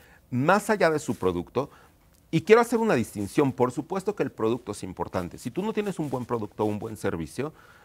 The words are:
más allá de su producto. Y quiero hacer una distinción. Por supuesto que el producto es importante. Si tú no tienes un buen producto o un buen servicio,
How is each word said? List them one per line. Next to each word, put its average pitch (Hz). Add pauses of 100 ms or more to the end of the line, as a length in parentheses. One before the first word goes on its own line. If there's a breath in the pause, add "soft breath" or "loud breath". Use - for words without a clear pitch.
(300 soft breath)
más 175
allá 190
de 156
su 123
producto. 92 (640 soft breath)
Y 160
quiero 226
hacer 233
una 220
distinción. 131
Por 123
supuesto 185
que 170
el 135
producto 113
es -
importante. 87
Si 123
tú 170
no 220
tienes 208
un 151
buen 127
producto 113
o 110
un 104
buen 110
servicio, 95 (320 loud breath)